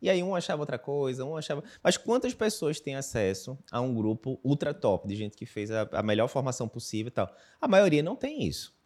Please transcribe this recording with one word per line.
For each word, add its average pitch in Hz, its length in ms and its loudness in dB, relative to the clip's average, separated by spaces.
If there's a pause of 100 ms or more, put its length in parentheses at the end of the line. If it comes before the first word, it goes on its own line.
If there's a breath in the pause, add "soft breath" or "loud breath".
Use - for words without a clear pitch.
E - 80 -2
aí 180 140 4
um 190 100 -2
achava 175 280 -2
outra 147 180 -4
coisa, 135 440 -4
um 156 120 -8
achava... 147 260 -6 (220 loud breath)
Mas 185 140 4
quantas 247 360 0
pessoas 170 460 -2
têm 135 160 -8
acesso 120 640 -2 (100)
a 120 120 -4
um 127 120 0
grupo 113 500 -2
ultra 143 300 2
top 101 340 2
de 98 80 -4
gente 104 220 -6
que 123 80 -12
fez 107 240 -6
a, 110 220 -2
a 107 100 0
melhor 107 280 4
formação 127 380 -2
possível 110 420 -6
e - 20 -20
tal? 98 200 -2 (280 soft breath)
A 302 80 -2
maioria 190 340 8
não 180 140 -2
tem 285 320 -4
isso, - 260 -6 (120)